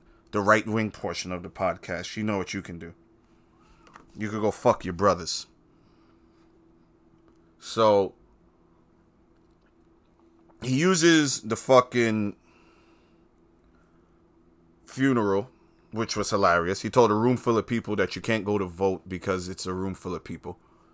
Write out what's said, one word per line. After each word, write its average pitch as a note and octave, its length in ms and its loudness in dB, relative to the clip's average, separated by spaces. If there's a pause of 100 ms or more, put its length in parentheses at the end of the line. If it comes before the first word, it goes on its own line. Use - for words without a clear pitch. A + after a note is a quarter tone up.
(320)
the G#2 100 0
right-wing G#2+ 500 4
portion F#2 400 -8
of F2 100 -6
the F2+ 80 -14
podcast, F2 680 -6
you G#2+ 80 -4
know G#2+ 140 -2
what F2+ 160 -6
you G2 80 -6
can F2 160 -14
do. E2 160 -16 (1200)
You G#2+ 140 -8
could G#2+ 120 -6
go G#2 100 2
fuck - 340 0
your F2+ 80 -6
brothers. F2 540 0 (2000)
So G#2 540 2 (2500)
he C3 180 0
uses E3 600 4
the A2 140 -4
fucking A2+ 800 2 (2500)
funeral, A#2 640 0 (420)
which A2 240 -6
was G#2 140 -4
hilarious. F2+ 520 2
He G#2+ 100 -6
told A#2 180 6
a G#2 60 2
room A#2+ 220 2
full A#2 200 0
of G2+ 80 -2
people G#2+ 300 -4
that G2 200 -2
you F#2 60 -10
can't A2 240 -2
go G#2 140 0
to F#2+ 60 -2
vote F#2 440 -2
because F#2 400 -4
it's F#2 160 -10
a F#2 80 -6
room F#2 220 -6
full F#2 180 -10
of E2 100 -10
people. E2+ 360 -14 (340)